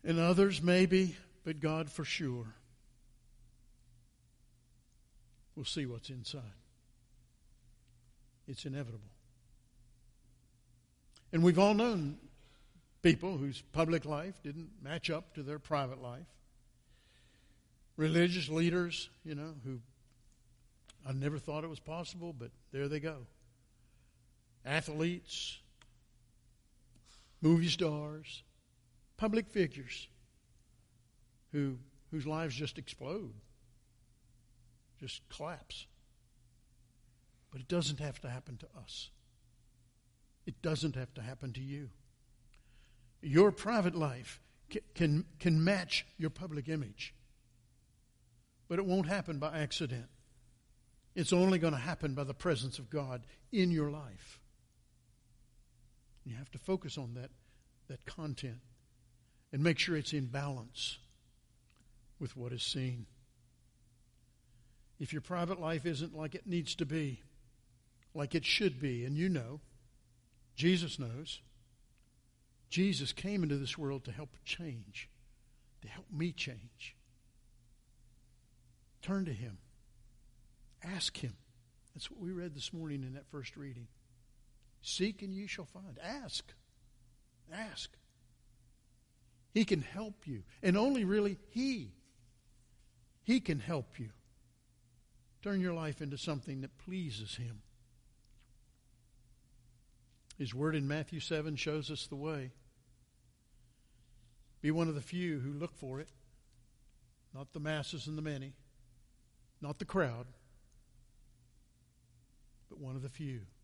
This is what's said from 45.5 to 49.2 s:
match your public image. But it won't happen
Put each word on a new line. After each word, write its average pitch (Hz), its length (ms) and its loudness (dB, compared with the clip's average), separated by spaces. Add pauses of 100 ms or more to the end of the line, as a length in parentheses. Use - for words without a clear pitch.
match 180 420 2 (120)
your 156 120 0
public 151 380 -8
image. 139 460 -6 (1500)
But 170 100 2
it 196 60 2
won't 180 240 4
happen 175 300 0